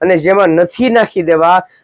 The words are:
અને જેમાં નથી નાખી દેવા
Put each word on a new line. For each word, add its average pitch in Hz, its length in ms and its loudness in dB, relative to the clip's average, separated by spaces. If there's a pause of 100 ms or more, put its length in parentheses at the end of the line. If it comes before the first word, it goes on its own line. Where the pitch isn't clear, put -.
અને 180 160 0
જેમાં 185 320 0
નથી 175 420 -2
નાખી 220 320 -2
દેવા 165 400 0 (220)